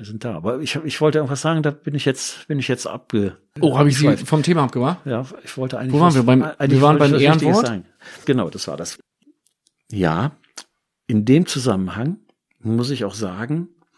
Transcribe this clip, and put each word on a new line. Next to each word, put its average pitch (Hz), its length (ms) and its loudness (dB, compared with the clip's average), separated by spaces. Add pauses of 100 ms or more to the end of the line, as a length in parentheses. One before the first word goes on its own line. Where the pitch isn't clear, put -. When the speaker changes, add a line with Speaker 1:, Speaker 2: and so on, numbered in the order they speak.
Speaker 1:
sind 107 240 -14
da. 117 100 -8
Aber 107 260 -6
ich 147 140 -6
hab, 156 100 -8
ich 143 160 -6
wollte 151 180 2
irgendwas 135 240 -4
sagen, 160 200 0
da 147 80 0
bin 147 240 -8
ich 143 100 -4
jetzt, - 440 -6
bin 147 100 -2
ich 131 80 -4
jetzt - 220 -4
abge-, 101 480 -4 (240)
Speaker 2:
Oh, 135 180 2
hab 147 80 6
ich 135 120 2
Sie 147 100 4
Speaker 1:
abgeschweift. - 200 0
Speaker 2:
vom 156 140 2
Thema 165 220 2
abgebracht? 131 400 -2
Speaker 1:
Ja, 127 200 -4 (200)
ich - 120 -16
wollte 127 220 -6
eigentlich 131 140 -6
Speaker 2:
Wir 143 80 4
waren 175 80 6
Speaker 1:
was, 160 80 4
Speaker 2:
wir 127 80 4
beim, 127 180 6
Speaker 1:
eigentlich 143 280 -2
Speaker 2:
wir 135 100 6
waren 147 180 6
Speaker 1:
wollte 147 140 4
Speaker 2:
beim 139 100 4
Speaker 1:
ich 139 60 4
was 156 60 6
Wichtiges 156 80 2
Speaker 2:
Ehrenwort? 175 240 2
Speaker 1:
sagen. 104 180 -6 (400)
Genau, 120 260 0
das - 160 -12
war 71 100 -8
das. - 220 -12 (920)
Ja, 95 400 0 (720)
in 107 180 0
dem 147 220 4
Zusammenhang 113 720 -4 (400)
muss 117 320 -2
ich 120 140 -6
auch 95 100 -6
sagen, 110 540 -8 (300)